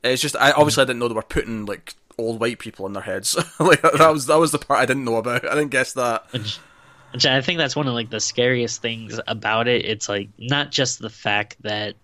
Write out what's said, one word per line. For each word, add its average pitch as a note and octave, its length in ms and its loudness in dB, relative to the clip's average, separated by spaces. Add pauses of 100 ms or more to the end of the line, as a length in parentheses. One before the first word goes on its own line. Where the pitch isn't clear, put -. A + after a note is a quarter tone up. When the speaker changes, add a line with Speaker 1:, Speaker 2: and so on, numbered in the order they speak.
Speaker 1:
It's B2+ 180 0
just, D3 140 -4
I, C#3 160 6
obviously D3 300 4
I - 20 6
didn't B2 160 -2
know A#2+ 80 0
they A#2 60 -4
were A2 80 -2
putting, A2+ 440 -6
like, G2+ 280 -12 (240)
old A2+ 220 -4
white A#2 180 -2
people G2+ 280 -12
in G2 60 -8
their G2 100 -8
heads. F#2+ 320 -4 (140)
<laughs> - 120 -20
Like, E3 220 6
that, D#3 160 4
that D#3+ 140 8
was, C#3+ 140 -2
that D3+ 120 4
was D#3+ 140 4
the D3 60 -2
part - 220 0
I B2+ 60 4
didn't C3 180 -2
know A#2 120 0
about. A#2+ 320 -2
I - 60 0
didn't D3 160 0
guess B2+ 240 0
that. A#2+ 380 -2
Speaker 2:
Which, G#2+ 260 -6 (540)
which B2 140 -2
I C3+ 140 4
think E3+ 180 -2
that's C#3+ 160 0
one D3 140 -2
of, B2 60 -2
like, A#2+ 160 -6
the G#2+ 100 -6
scariest B2 640 0
things A2+ 440 -8
about A2 400 -2
it. A#2+ 180 2
It's, G#2+ 240 -6
like, G2+ 200 -4 (100)
not C#3+ 320 -4
just - 300 -2
the A2 100 -10
fact G#2 520 -4
that G#2 420 -6